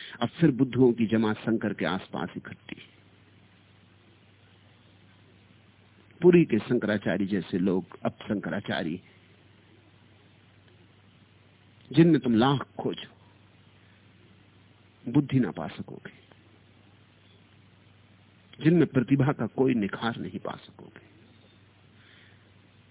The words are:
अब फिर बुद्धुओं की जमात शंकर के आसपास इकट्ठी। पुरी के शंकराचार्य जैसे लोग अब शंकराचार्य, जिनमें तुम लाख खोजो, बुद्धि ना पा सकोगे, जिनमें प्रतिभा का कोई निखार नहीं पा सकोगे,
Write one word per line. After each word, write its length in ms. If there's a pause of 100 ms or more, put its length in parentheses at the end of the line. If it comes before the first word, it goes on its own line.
(220)
अब 80
फिर 220
बुद्धुओं 420
की 120
जमात 320
शंकर 360
के 120
आसपास 520
इकट्ठी। 400 (3500)
पुरी 240
के 140
शंकराचार्य 680
जैसे 340
लोग 460
अब 60
शंकराचार्य, 880 (3000)
जिनमें 300
तुम 140
लाख 320 (120)
खोजो, 300 (2000)
बुद्धि 280
ना 120
पा 160
सकोगे, 440 (2500)
जिनमें 240
प्रतिभा 440
का 160
कोई 260
निखार 440
नहीं 220
पा 120
सकोगे, 600 (1800)